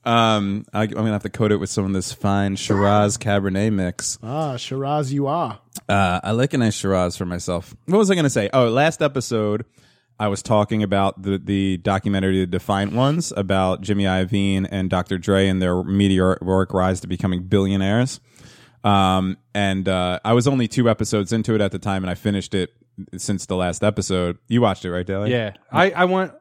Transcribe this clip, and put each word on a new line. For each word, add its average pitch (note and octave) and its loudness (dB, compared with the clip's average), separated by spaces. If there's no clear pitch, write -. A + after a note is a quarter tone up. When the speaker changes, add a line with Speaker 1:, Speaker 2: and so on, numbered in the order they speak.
Speaker 1:
Um, A2 2
I, G#2 -2
I'm G#2+ -2
gonna G#2+ -2
have G#2 -2
to G2+ -6
coat G#2+ 0
it G2+ 4
with F2 -6
some G2+ -2
of F#2+ -2
this F#2+ -4
fine G2 0
Shiraz G2+ 2
Cabernet G2+ 0
mix. F#2 -4
Speaker 2:
Ah, C3+ -6
Shiraz C3+ -4
you C#3+ 0
are. C#3 -4
Speaker 1:
Uh, F#2+ 2
I G2+ -6
like B2+ 0
a C#3 0
nice A2 2
Shiraz F#2 0
for F#2 -6
myself. F2 -6
What F#3 2
was G3 4
I G3 4
gonna D3+ 2
say? G2+ 0
Oh, B2+ 4
last D3 2
episode, A#2 -2
I G#2+ 0
was G2 -2
talking G#2+ 2
about G2 0
the, G2 -2
the G2 0
documentary, F#2+ 0
The F2+ 0
Defiant G2 -2
Ones, C#3+ 0
about F#2+ 0
Jimmy G2+ 0
Iovine F#2+ 0
and F#2+ -4
Doctor F2+ -2
Dre G2 4
and F#2 0
their F2+ 0
meteoric F#2+ 2
rise F#2 0
to - -12
becoming F#2 -4
billionaires. G2 0
Um, F#2+ 2
and, F#2+ 0
uh, F2+ -2
I A2 2
was A#2+ 4
only B2+ 0
two A#2+ 2
episodes G#2+ 0
into A2+ 0
it G#2+ 2
at G2 0
the G2 -8
time, G2 -4
and F#2 -4
I F2 -4
finished G2+ -4
it F#2 -2
since F#2+ -4
the F#2 -4
last F2+ -2
episode. F#2 -2
You A#2 2
watched G2+ 2
it, F2+ -6
right, F2+ -4
Daly? G2+ -4
Speaker 3:
Yeah. A2 -4
I, F3 4
I F3+ 2
went F#3 0